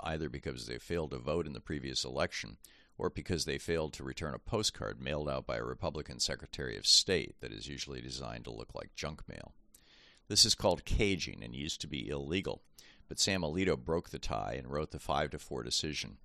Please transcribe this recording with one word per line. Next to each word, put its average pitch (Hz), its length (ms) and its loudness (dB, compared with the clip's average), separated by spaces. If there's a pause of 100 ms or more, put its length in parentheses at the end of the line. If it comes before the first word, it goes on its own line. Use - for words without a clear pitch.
either 80 240 -2
because 62 380 -6
they 60 100 -6
failed 80 360 -2
to 65 60 -4
vote 76 280 0
in 73 80 -6
the 58 40 -8
previous 65 460 -4
election 65 540 -2 (400)
or 90 100 0
because 85 380 0
they 69 100 2
failed 78 380 0
to 71 100 -8
return 67 300 -4
a 53 40 -6
postcard 57 640 0
mailed 73 300 0
out 65 160 -2
by 60 100 0
a 57 80 -2
Republican 69 560 -4
Secretary 65 560 -2
of 50 100 -4
State - 540 6
that 62 100 -8
is 52 160 -8
usually 67 360 -6
designed 60 420 -6
to 60 80 -8
look 55 220 -10
like - 200 -8
junk 78 320 -6
mail. 50 280 -12 (760)
This 104 160 8
is 107 120 6
called 90 280 4
caging 85 600 2
and 60 100 -8
used 71 280 -4
to - 40 -4
be 65 220 -4
illegal, 71 520 0 (460)
but - 140 -4
Sam 95 220 4
Alito 82 360 4
broke 80 320 0
the 69 80 -6
tie 53 400 -2
and 62 100 -8
wrote 73 220 -2
the - 80 -8
five 73 320 2
to 76 80 -8
four 64 240 -6
decision 62 640 -2